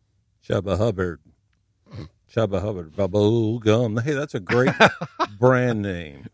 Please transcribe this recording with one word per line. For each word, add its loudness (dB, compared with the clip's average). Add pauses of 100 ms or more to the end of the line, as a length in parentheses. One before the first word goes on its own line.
(460)
Chuba -2
Hubbard. -2 (1120)
Chuba -2
Hubbard. -8
Bubble 2
gum. 2
Hey, -2
that's -6
a -6
great 2 (320)
<laughs> -8
brand 4
name. -8